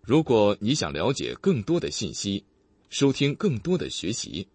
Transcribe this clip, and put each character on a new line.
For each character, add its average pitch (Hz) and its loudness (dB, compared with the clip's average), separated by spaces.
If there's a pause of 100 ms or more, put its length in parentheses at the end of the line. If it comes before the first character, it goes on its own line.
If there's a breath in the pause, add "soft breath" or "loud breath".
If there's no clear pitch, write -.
如 151 4
果 104 4
你 113 0
想 85 -2
了 87 0
解 62 -4
更 147 0
多 170 0
的 73 -4
信 78 -6
息， 98 -6 (440)
收 139 2
听 143 0
更 165 0
多 - -2
的 67 -6
学 85 -6
习 - -8